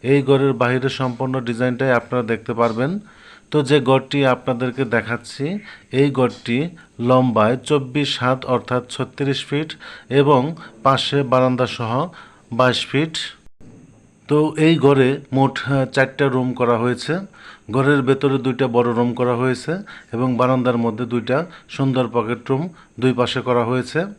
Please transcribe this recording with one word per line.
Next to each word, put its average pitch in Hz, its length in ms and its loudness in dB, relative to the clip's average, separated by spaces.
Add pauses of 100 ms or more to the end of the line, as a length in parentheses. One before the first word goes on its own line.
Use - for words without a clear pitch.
এই 135 180 2
ঘরের 135 400 2
বাইরের 127 380 0
সম্পূর্ণ 127 340 -4 (160)
ডিজাইনটাই 123 500 0
আপনারা 123 320 -4
দেখতে 113 220 -4
পারবেন। 117 380 0 (580)
তো 151 80 0 (120)
যে 147 80 4 (120)
ঘরটি 135 360 2
আপনাদেরকে 127 600 -2
দেখাচ্ছি, 113 600 -4 (460)
এই 139 200 2
ঘরটি 120 460 -2 (520)
লম্বায় 123 480 4 (120)
চব্বিশ 139 420 0 (100)
হাত 127 240 0
অর্থাৎ 123 360 -2 (120)
ছত্রিশ 135 520 -4
ফিট 156 240 -6 (520)
এবং 139 200 4 (420)
পাশে 135 400 2
বারান্দা 127 440 2
সহ 113 240 -6 (600)
বাইশ 123 340 2
ফিট। 160 280 -2 (1160)
তো 147 80 4 (200)
এই 160 180 4 (100)
ঘরে 135 240 6 (220)
মোট, 135 260 2
আহ, 135 280 0 (100)
চারটা 135 320 2
রুম 127 260 0
করা 120 240 2
হয়েছে। 123 360 -2 (580)
ঘরের 135 360 2
ভেতরে 135 380 2
দুইটা 131 220 0
বড় 120 300 2
রুম 120 120 2 (100)
করা 123 160 0
হয়েছে 127 380 -2 (420)
এবং 127 120 0 (120)
বারান্দার 127 460 2
মধ্যে 113 200 -4
দুইটা 120 320 -2 (380)
সুন্দর 131 380 0
পকেট 117 360 -2
রুম 139 140 -2 (380)
দুই 127 180 2
পাশে 123 220 0
করা 120 240 0
হয়েছে। 127 360 -4 (160)